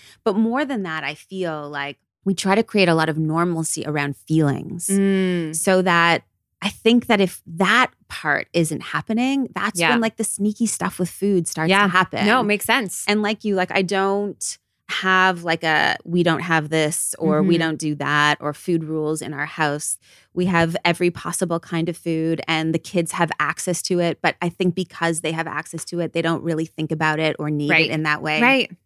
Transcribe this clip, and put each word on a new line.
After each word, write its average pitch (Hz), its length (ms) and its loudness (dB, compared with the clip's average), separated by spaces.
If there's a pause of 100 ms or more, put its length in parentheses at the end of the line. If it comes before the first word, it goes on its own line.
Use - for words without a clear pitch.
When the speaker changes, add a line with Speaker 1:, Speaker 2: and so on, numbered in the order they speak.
(260)
Speaker 1:
But 202 100 2
more 226 300 0
than 254 180 -4
that, 160 200 -6
I 143 100 -6
feel 160 560 -6
like 143 300 -8 (260)
we 196 80 2
try 190 220 2
to 226 80 4
create 185 260 2
a 165 60 4
lot 160 120 2
of 156 120 -2
normalcy 160 640 -2
around 143 320 -4
feelings 156 720 0
Speaker 2:
Mm. 190 680 0
Speaker 1:
so 185 280 4
that 170 400 4 (380)
I 202 80 -2
think 233 360 2
that 208 160 2
if 185 240 0
that 190 460 2 (180)
part - 420 -2
isn't 160 300 0
happening, 247 720 -2
that's 214 260 -4
Speaker 2:
Yeah. 311 120 4
Speaker 1:
when, 240 100 4
like, 226 160 -2
the 214 80 -4
sneaky 208 400 -2
stuff - 340 -4
with 180 100 0
food 190 380 0
starts 160 220 -2
Speaker 2:
Yeah. 196 140 6
Speaker 1:
to 196 60 4
happen. 180 360 2
Speaker 2:
No, 240 160 4
it 220 40 0
makes 208 200 0
sense. 226 420 0
Speaker 1:
And 208 140 2
like 208 240 -4
you, 202 100 0
like, 185 160 0
I 196 120 -4
don't 196 760 -2 (340)
have, 185 520 2
like, 165 200 -2
a, 156 400 2
"We 175 200 0
don't 165 180 2
have 160 280 0
this," 160 500 0
or, 190 240 2
"We 180 100 4
Speaker 2:
Mm-hmm. 165 80 4
Speaker 1:
don't 160 180 -2
do 151 160 -4
that," 147 460 2
or 147 140 -4
food 165 280 -2
rules 156 380 -4
in 151 140 -8
our 143 100 -4
house. 151 540 -2 (340)
We 180 140 0
have 170 360 4
every 175 280 2
possible 170 480 -4
kind 165 300 -2
of 165 60 -6
food 165 520 -2
and 160 260 0
the 160 60 0
kids 170 320 -2
have 170 180 0 (100)
access 160 440 -4
to 180 160 0
it. 170 200 0
But - 220 0
I 175 80 -2
think 180 240 0
because 170 480 -4
they 160 100 -2
have 165 140 -4
access 160 400 -8
to 175 140 -6
it, 165 140 -4
they 170 100 -2
don't 165 180 0
really 165 240 -2
think 156 260 -8
about 156 280 0
it 160 180 0
or 151 140 -4
need 147 180 -2
Speaker 2:
Right. 160 160 4
Speaker 1:
it 113 60 -4
in 156 120 -2
that 151 200 -2
way. 156 180 -2
Speaker 2:
Right. 262 300 2 (140)